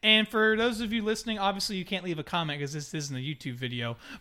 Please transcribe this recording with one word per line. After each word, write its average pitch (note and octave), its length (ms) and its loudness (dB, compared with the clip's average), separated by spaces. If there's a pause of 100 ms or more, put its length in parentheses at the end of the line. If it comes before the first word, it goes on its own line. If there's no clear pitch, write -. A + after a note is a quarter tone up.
And A3 260 6
for A3 280 4
those A3+ 260 2
of G#3+ 100 -2
you A#3 100 2
listening, G#3+ 360 -2
obviously G3 380 0
you F#3 100 -2
can't F3+ 180 -4
leave E3+ 140 -2
a D3+ 60 -4
comment D#3 360 -2
'cause C#3+ 140 -4
this D3 180 -8
isn't C#3+ 240 -4
a B2+ 40 -4
YouTube C#3 340 -6
video, A#2+ 420 -4 (240)